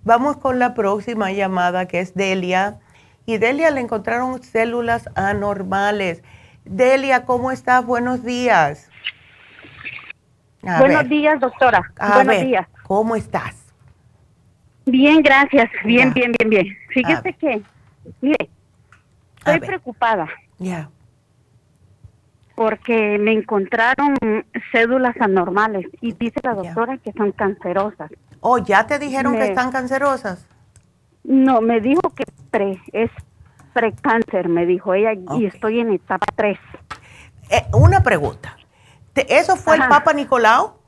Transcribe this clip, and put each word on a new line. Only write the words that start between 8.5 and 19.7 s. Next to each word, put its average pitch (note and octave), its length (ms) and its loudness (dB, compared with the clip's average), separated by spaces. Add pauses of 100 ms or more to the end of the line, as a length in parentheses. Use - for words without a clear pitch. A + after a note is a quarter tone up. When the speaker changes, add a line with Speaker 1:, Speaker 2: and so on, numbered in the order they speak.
Speaker 1:
A F#3 160 -2
Speaker 2:
Buenos C#4 200 4
Speaker 1:
ver. C4+ 80 0
Speaker 2:
días, D4+ 320 2
doctora. B3 420 2 (160)
Speaker 1:
A G3+ 180 2
Speaker 2:
Buenos C4 200 4
Speaker 1:
ver, F#3 100 0
Speaker 2:
días. G#3 220 -2 (160)
Speaker 1:
¿cómo A3 320 0
estás? - 400 -6 (1300)
Speaker 2:
Bien, C#4+ 380 4
gracias. C4+ 460 4 (160)
Bien, B3 240 4
Speaker 1:
Ya. A#3+ 40 -4
Speaker 2:
bien, A#3+ 240 0
bien, A3+ 140 0
bien. G3 160 2
Speaker 1:
A - 260 -16
Speaker 2:
Fíjese C4+ 300 0
Speaker 1:
ver. F#4 120 -8
Speaker 2:
que, D#4+ 260 -4 (600)
mire, C#4+ 200 0
Speaker 1:
A - 1000 -20
Speaker 2:
estoy - 200 0
Speaker 1:
ver. - 100 -10
Speaker 2:
preocupada. A3+ 580 -4 (320)